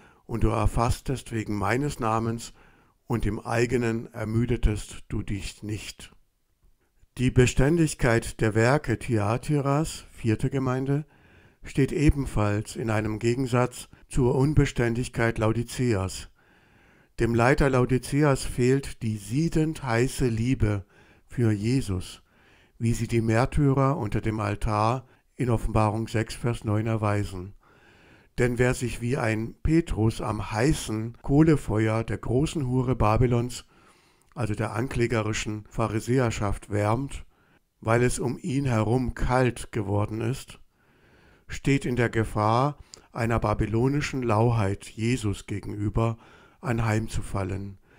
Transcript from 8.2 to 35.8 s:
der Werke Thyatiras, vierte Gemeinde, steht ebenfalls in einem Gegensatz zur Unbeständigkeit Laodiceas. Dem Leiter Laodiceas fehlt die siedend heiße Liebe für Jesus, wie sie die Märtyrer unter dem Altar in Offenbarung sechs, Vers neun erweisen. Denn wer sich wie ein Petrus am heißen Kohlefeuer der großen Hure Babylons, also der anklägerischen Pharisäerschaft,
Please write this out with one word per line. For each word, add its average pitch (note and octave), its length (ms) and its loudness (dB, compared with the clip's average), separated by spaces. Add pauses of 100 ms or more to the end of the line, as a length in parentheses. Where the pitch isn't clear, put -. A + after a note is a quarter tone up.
der G#2+ 160 2
Werke A#2+ 420 4
Thyatiras, C3+ 1120 -2
vierte A2+ 400 -2
Gemeinde, C3+ 560 -2 (560)
steht C3 300 0
ebenfalls B2 840 0
in A2+ 160 -4
einem G#2+ 280 0
Gegensatz B2 720 0 (200)
zur B2 260 2
Unbeständigkeit B2 1040 2
Laodiceas. A2 920 0 (920)
Dem A#2 140 2
Leiter C3+ 340 6
Laodiceas C3 760 2
fehlt C3 580 0
die G#2+ 160 -2
siedend D#3 680 -2
heiße B2 420 0
Liebe A2 600 0 (400)
für A2+ 260 0
Jesus, G#2 680 -2 (560)
wie A#2 160 0
sie A2+ 140 -4
die A#2 120 0
Märtyrer C3+ 760 2
unter G#2+ 220 -4
dem A2 200 -2
Altar G#2+ 680 0 (300)
in B2 140 0
Offenbarung A2 580 2
sechs, A2+ 260 -4
Vers - 300 -6
neun G#2+ 220 0
erweisen. G#2 680 -2 (840)
Denn B2 200 2
wer B2 140 4
sich A#2 300 -6
wie A#2+ 160 -2
ein A2 440 -2
Petrus D3 600 2
am G#2+ 280 -6
heißen A2+ 720 -2
Kohlefeuer A2+ 840 2
der G#2 140 -6
großen C3+ 480 -2
Hure B2+ 300 0
Babylons, A#2+ 720 2 (680)
also G#2+ 200 -4
der A2 180 -2
anklägerischen A2 960 -2
Pharisäerschaft, A2 1040 -2